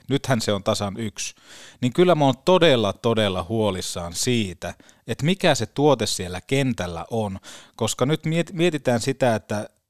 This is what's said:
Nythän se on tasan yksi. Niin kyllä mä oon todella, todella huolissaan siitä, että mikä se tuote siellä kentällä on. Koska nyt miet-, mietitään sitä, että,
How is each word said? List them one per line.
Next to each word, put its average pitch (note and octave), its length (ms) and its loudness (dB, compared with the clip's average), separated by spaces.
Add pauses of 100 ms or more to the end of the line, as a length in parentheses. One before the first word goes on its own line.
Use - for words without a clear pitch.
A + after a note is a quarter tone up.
Nythän C3 320 0
se G#2+ 120 0
on G2 120 -2
tasan G2+ 320 -2
yksi. - 380 -8 (460)
Niin B2 120 0
kyllä F3+ 220 4
mä D3+ 100 2
oon C3+ 100 4 (100)
todella, D3 480 4
todella G2+ 560 0
huolissaan F#2 640 -4
siitä, G2 600 -2 (320)
että A#2+ 180 -6
mikä E3+ 300 2
se A2 120 -2
tuote C3+ 400 2
siellä F2+ 340 -6
kentällä G2+ 680 -2
on. G#2 280 -4 (380)
Koska A#2 300 -2
nyt D#3 200 -2
miet-, E3 260 -2
mietitään D3+ 480 0
sitä, C3 340 0
että, G#2+ 340 -6 (220)